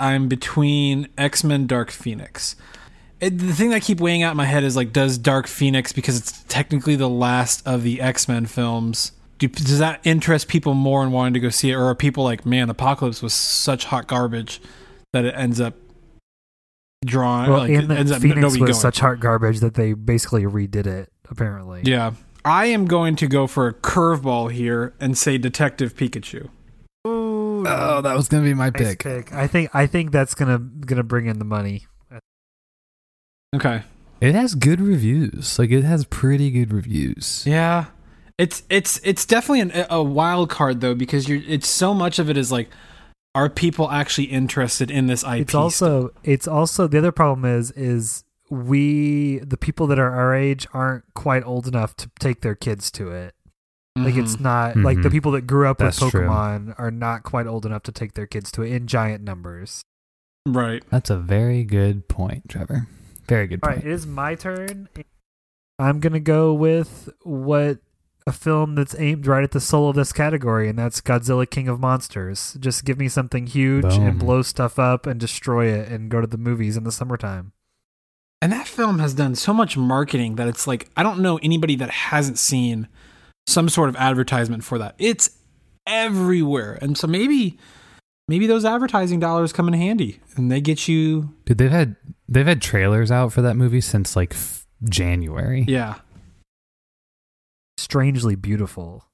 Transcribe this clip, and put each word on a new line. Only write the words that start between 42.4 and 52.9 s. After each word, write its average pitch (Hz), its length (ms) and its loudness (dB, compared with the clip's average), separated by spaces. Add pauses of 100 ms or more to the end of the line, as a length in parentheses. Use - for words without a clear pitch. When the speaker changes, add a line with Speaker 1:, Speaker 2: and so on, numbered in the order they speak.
Speaker 1:
like, 120 160 -2 (680)
are 143 140 2
people 156 420 0
actually 143 340 -2
interested 131 640 -2
in 135 160 2
this 123 180 0
I 123 120 -4
P 120 60 0
Speaker 2:
It's 135 120 -2
also, 147 540 2
Speaker 1:
still? - 20 -14 (140)
Speaker 2:
it's 139 240 2
also, 160 380 2
the 147 120 2
other 165 140 4
problem 135 320 2
is, 120 280 0
is 120 520 -4 (260)
we, 143 880 0
the 139 180 -6
people 156 320 -2
that 139 100 4
are 127 140 2
our 127 220 2
age 135 380 0
aren't 131 320 -4 (100)
quite 131 300 0
old 123 220 -4
enough 120 300 -2
to - 140 -14 (100)
take 127 220 -2
their 107 120 -2
kids 101 380 -6